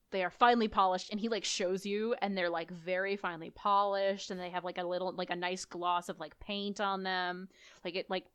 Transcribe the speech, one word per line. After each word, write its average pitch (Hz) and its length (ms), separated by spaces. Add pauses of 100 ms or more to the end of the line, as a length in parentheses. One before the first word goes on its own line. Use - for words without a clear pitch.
They 190 160
are 175 60
finely 240 360
polished, 190 440
and 208 100
he, 226 80
like, 214 160
shows 190 400
you, 214 360
and 196 160
they're, 175 120
like, 165 200
very 185 460
finely 175 340
polished, 196 800
and 196 80
they 180 120
have, 175 160
like, 180 140
a 180 40
little, 180 300
like, 180 160
a 180 80
nice 180 260
gloss 175 460
of, 170 100
like, 156 200
paint 202 420
on 196 220
them. 185 440 (380)
Like, 175 100
it, 185 140
like, 185 260